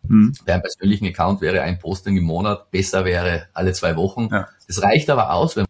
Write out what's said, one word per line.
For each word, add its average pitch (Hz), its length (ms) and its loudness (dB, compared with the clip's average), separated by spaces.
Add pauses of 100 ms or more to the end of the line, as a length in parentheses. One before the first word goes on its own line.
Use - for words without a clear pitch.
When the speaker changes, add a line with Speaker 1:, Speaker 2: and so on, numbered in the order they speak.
Speaker 1:
Mhm. 110 280 6 (100)
Speaker 2:
bei 85 80 0
einem 90 100 0
persönlichen 101 440 -2
Account 92 340 0
wäre 87 220 0
ein 90 160 -2
Posting 95 400 -4
im 85 60 0
Monat, 95 460 -4
besser 95 360 0
wäre 87 480 -2
alle 92 180 -2
zwei 85 240 -2
Wochen. 98 340 -2
Speaker 1:
Ja. 101 180 -4 (180)
Speaker 2:
Das - 160 -8
reicht 113 260 2
aber 117 240 2
aus, 147 240 0
wenn 101 140 0